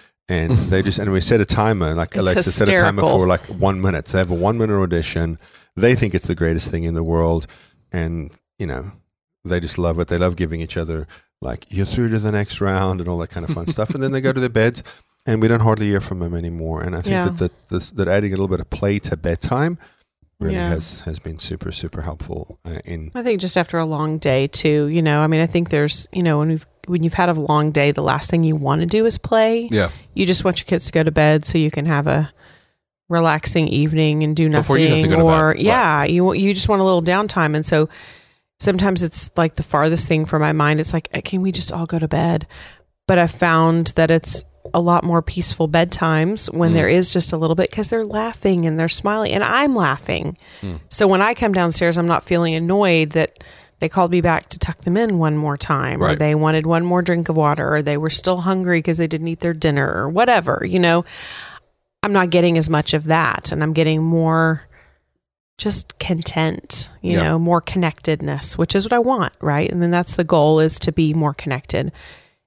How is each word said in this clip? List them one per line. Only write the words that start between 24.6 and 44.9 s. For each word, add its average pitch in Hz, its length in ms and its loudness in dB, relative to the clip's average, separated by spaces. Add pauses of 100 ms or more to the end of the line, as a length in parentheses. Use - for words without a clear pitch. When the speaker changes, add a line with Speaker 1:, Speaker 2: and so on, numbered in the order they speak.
Speaker 2:
you 165 160 0
know, 151 180 2
I 156 60 2
mean, 156 160 2
I 170 40 2
think 170 220 0
there's, 151 440 0
you 180 100 -2
know, 156 160 2
when 151 100 2
we've, 160 180 -2 (200)
when 175 160 -2
you've 165 120 0
had 175 140 2
a 170 60 2
long 151 380 2
day, 143 200 4
the 147 100 -2
last 143 280 -2
thing 170 120 2
you 156 140 2
wanna 147 300 0
do 214 180 2
is 226 140 0
play. 226 520 0
Speaker 3:
Yeah. 208 200 0 (240)
Speaker 2:
You 190 100 0
just 180 180 2
want 180 160 0
your - 60 -10
kids 170 220 -2
to - 60 -2
go 160 100 2
to 156 80 2
bed 156 340 4
so - 140 0
you 156 120 2
can 147 140 -6
have 151 220 0
a 147 260 0 (800)
relaxing 165 580 0
evening 156 540 2
and 151 120 0
do 160 140 2
nothing. 151 140 2
Speaker 3:
Before 139 160 2
you 160 100 4
have 156 140 4
to 156 60 2
go 160 80 4
to 165 60 6
Speaker 2:
Or, 165 60 6 (240)
Speaker 3:
bed. - 40 0
Right. - 20 -8
Speaker 2:
yeah, 185 460 2
you, 175 280 2
you 196 220 2
just 190 160 -2
want 196 100 2
a 190 40 4
little 180 180 4
downtime. 175 520 0
And 156 120 -2
so 156 240 2 (680)
sometimes 185 440 0
it's, - 340 -2
like, 165 200 0
the 151 60 -4
farthest 160 460 0
thing 156 160 2
from 156 160 -2
my 151 120 0
mind. 151 280 2
It's 156 140 -2
like, 165 200 -4
"Uh, - 100 -4
can 185 180 -4
we 185 100 0
just 180 200 -2
all 165 140 -4
go 165 120 -2
to 160 100 -2
bed?" 160 380 0 (600)
But 185 120 4
I've 170 120 4
found 165 680 2
that 165 140 4
it's - 320 2 (320)
a 170 60 2
lot 175 220 2